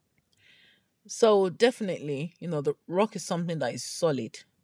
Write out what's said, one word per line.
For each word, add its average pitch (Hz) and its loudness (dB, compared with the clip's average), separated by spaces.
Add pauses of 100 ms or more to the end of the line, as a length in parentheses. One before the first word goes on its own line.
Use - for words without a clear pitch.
(1080)
So 202 4
definitely, 165 -2
you 170 -10
know, 151 -2
the 143 0 (120)
rock 196 0
is 175 -8
something 170 -4
that 123 -2
is 117 -10
solid, 135 -4 (200)